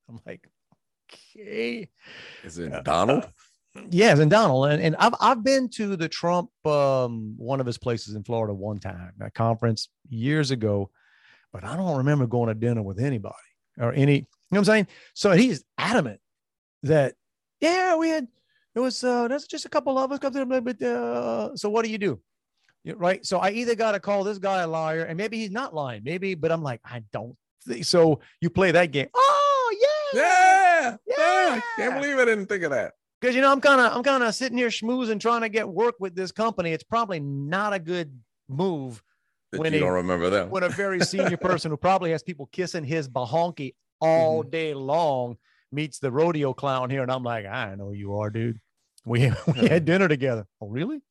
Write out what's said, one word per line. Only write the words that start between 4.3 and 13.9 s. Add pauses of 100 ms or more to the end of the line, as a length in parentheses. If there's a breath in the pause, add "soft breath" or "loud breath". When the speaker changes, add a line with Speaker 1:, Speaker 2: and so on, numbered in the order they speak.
Speaker 1:
Donald.
And,
and
I've,
I've
been
to
the
Trump, (160)
um,
one
of
his
places
in
Florida
one
time,
a
conference (220)
years
ago, (600 soft breath)
but
I
don't
remember
going
to
dinner
with
anybody (440)
or